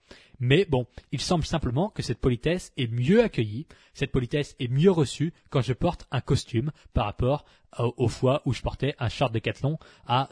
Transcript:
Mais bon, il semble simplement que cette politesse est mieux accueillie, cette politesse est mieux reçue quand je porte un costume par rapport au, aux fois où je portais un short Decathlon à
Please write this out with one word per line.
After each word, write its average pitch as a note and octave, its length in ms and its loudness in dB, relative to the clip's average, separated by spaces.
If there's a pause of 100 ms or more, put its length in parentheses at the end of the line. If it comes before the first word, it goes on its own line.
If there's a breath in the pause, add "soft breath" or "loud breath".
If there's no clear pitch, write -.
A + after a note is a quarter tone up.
(400 loud breath)
Mais C3+ 240 4
bon, C3 240 -2 (240 loud breath)
il C3+ 80 -4
semble E3+ 240 0
simplement D3+ 460 -2
que - 120 -10
cette - 160 -4
politesse D3 580 -2
est A#2+ 140 -4
mieux B2+ 320 4
accueillie, A#2 460 -2 (260 soft breath)
cette - 160 -4
politesse C#3 480 -2
est C3 100 -4
mieux C#3+ 220 6
reçue D#3+ 420 0 (160 soft breath)
quand C3+ 140 0
je B2+ 120 -2
porte - 360 -4
un B2+ 120 -2
costume C#3+ 500 0 (200 soft breath)
par B2 120 2
rapport B2 400 -2 (340 soft breath)
au, A#2+ 180 0
aux B2 120 2
fois C3 380 0
où C3+ 60 0
je - 100 -6
portais C3+ 360 -4
un A#2+ 100 -2
short A#2+ 240 -2
Decathlon B2 460 -4 (280 loud breath)
à C3 260 0